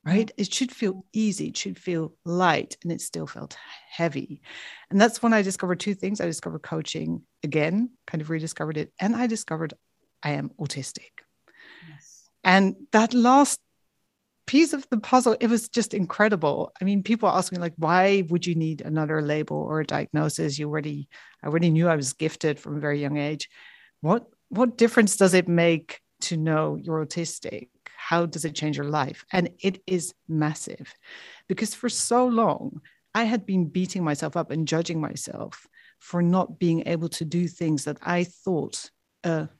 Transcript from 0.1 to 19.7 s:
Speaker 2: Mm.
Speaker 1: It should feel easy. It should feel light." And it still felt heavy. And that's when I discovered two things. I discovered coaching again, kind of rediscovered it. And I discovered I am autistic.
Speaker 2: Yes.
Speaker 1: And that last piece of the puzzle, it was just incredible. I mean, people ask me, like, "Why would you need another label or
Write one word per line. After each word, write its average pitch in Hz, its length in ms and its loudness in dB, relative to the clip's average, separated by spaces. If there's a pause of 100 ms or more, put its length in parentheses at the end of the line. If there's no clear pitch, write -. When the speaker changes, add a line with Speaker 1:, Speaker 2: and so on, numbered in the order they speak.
Speaker 2:
Mm. - 100 -16
Speaker 1:
It 202 160 -4
should 254 200 -2
feel 190 400 -6
easy. 214 360 -2
It - 80 -10
should 185 220 -8
feel 160 360 -4 (100)
light." 175 580 2
And 170 100 -6
it 165 80 -6
still 160 260 -8
felt - 300 -16 (340)
heavy. - 520 -6 (480)
And 196 100 4
that's 233 220 6
when 233 100 4
I 214 100 6
discovered 185 380 -2
two 208 140 -2
things. 196 260 -4
I 175 60 0
discovered 160 360 -6
coaching 160 600 -6 (200)
again, 160 480 0 (160)
kind 160 140 -4
of 151 80 -8
rediscovered 160 480 -4
it. - 240 -6
And 214 160 0
I 247 100 0
discovered 165 460 -4 (500)
I 147 100 -2
am 143 180 -4 (100)
autistic. - 520 -10 (760)
Speaker 2:
Yes. - 400 -20 (140)
Speaker 1:
And 190 340 6 (160)
that 226 220 6
last 254 460 6 (840)
piece 302 260 4
of 277 180 -6
the 233 80 0
puzzle, 247 420 4
it 233 80 2
was 226 200 0
just - 260 -2
incredible. 175 840 0
I 185 40 -2
mean, 196 180 2
people 220 260 2
ask 180 240 0
me, 180 60 -6
like, 170 180 -6
"Why 185 520 2
would 175 180 -2
you 170 80 -2
need 160 260 -2
another 156 420 -2
label 151 340 -2
or 156 240 -4